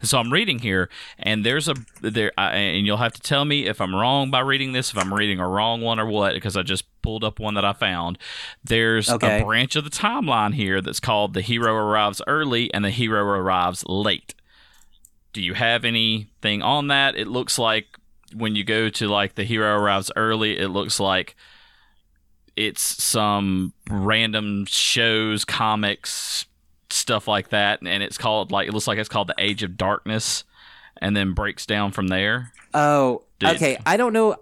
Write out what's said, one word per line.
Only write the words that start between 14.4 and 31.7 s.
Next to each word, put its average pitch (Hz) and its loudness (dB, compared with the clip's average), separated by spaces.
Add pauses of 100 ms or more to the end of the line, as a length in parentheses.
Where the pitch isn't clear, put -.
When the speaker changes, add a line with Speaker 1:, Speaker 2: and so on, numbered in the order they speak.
Speaker 1:
Do 110 -8
you 87 -2
have 117 0
anything 110 -2
on 143 0
that? 139 2
It 110 -4
looks 123 -2
like 110 0 (480)
when 110 -2
you 101 -2
go 110 2
to, 107 -2
like, 101 0
the 98 -4
Hero 107 2
Arrives 101 2
Early, 110 0
it 95 -2
looks 98 -2
like 95 0 (1200)
it's 107 -2
some 101 0 (180)
random 107 0
shows, 110 2
comics, - -2 (440)
stuff - 0
like 104 0
that, 104 2
and 95 -2
it's - -8
called, 104 0
like, 101 0
it 101 -6
looks 107 -2
like 107 0
it's 107 -4
called 98 0
The - -4
Age 104 0
of 92 -6
Darkness, 104 -2 (560)
and 101 0
then 95 0
breaks 104 -4
down 104 0